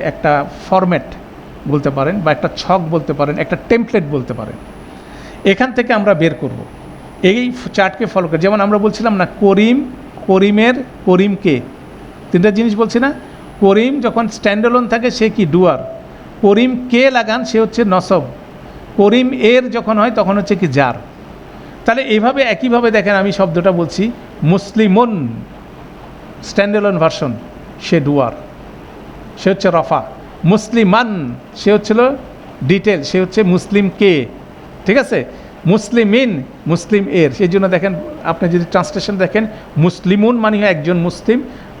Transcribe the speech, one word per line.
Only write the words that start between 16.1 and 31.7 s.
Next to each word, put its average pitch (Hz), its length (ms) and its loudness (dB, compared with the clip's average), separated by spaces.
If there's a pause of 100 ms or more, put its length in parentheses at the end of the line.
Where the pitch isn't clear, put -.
করিম 220 300 4 (180)
কে 240 120 4 (100)
লাগান 233 340 -2
সে 220 140 -2
হচ্ছে 220 260 0
নসব, 185 380 2 (720)
করিম 226 360 4
এর 247 360 4
যখন 220 280 -2
হয় 226 140 2
তখন 196 260 0
হচ্ছে 202 180 0
কি 180 120 0
জার। 127 280 2 (880)
তাহলে 240 180 2
এইভাবে 247 400 2
একইভাবে 240 480 2
দেখেন, 208 240 2
আমি 196 160 2
শব্দটা 175 400 2
বলছি 175 320 -2 (400)
মুসলিমুন 202 680 2 (1300)
স্ট্যান্ডঅ্যালোন 202 540 0
ভার্সন, 156 340 0 (500)
সে - 180 2
ডুয়ার, 135 340 0 (1040)
সে - 120 -6
হচ্ছে 196 240 -2
রফা। 156 280 0 (440)
মুসলিমান 214 640 2 (460)
সে - 180 0